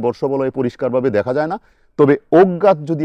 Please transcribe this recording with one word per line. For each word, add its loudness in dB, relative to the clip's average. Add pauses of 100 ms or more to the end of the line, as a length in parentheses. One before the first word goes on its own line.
বর্ষবলয় -4
পরিষ্কারভাবে -4
দেখা -2
যায় -4
না, -6 (420)
তবে 4 (240)
ওক 6 (140)
গাছ 4 (120)
যদি -4